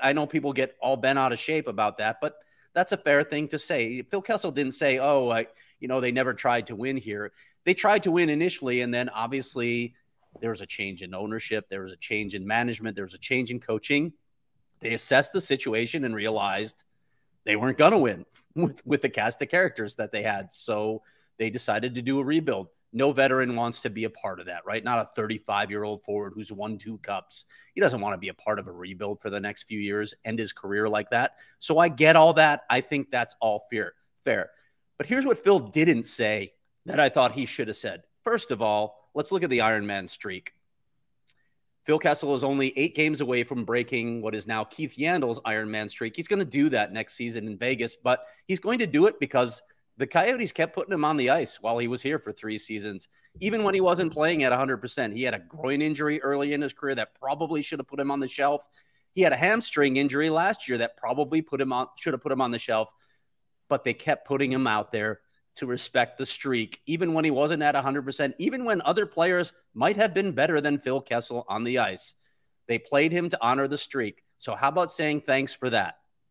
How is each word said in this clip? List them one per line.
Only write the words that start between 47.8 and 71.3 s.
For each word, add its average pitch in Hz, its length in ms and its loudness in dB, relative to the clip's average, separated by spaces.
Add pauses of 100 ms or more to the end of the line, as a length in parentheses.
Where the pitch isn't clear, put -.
but - 300 0 (220)
he's 185 120 0
going 233 200 -2
to 226 80 0
do 151 200 6
it 214 120 2
because 127 420 0 (360)
the 131 100 -2
Coyotes 214 440 2
kept 160 240 -2
putting 190 180 -4
him 151 120 0
on 156 100 2
the 127 140 2
ice 135 320 0
while 113 160 0
he 120 100 -2
was 123 140 -4
here 147 180 -2
for - 140 -10
three 107 240 -8
seasons, 104 500 -8 (320)
even 214 240 -2
when 196 100 2
he 190 80 4
wasn't 175 300 2
playing 156 320 2
at 127 80 4
a 123 60 4
hundred 131 200 0
percent. 120 360 -6
He 120 100 -4
had 123 100 0
a 101 60 -6
groin 139 420 -4
injury 151 400 -2
early 143 320 0
in 143 80 -2
his 139 120 -4
career 139 220 -4
that 113 240 -6
probably 147 420 -2
should 143 180 -6
have 131 80 -8
put 139 120 -10
him 139 120 0
on 139 80 -2
the 135 80 -2
shelf. 143 400 0 (460)
He 190 80 2
had 165 100 8
a 127 60 2
hamstring 151 580 2
injury 143 340 2
last 175 380 0
year 123 120 -2
that 117 180 -2
probably 139 440 0
put 143 200 -4
him 131 100 0
on, 123 160 -2 (100)
should - 160 -4
have 127 80 -6
put 143 100 -4
him 131 100 0
on 123 100 0
the 117 80 -4
shelf, 110 320 -2 (800)
but 139 160 0
they 120 80 0
kept - 340 -2
putting 135 240 0
him 131 160 0
out 107 240 0
there 107 300 -2 (340)
to - 100 -8
respect 123 520 -2
the 135 80 -6
streak, 120 600 -4
even 165 280 -2
when 160 100 0
he 156 80 2
wasn't 151 320 0
at 147 120 4
a 139 60 2
hundred 135 220 -2
percent, 139 340 -4
even 247 280 -2
when 202 160 0
other 185 240 2
players 175 480 0 (200)
might 156 220 2
have 202 180 2
been 190 200 0
better 151 260 2
than 147 180 0
Phil 131 220 -2
Kessel 120 480 -4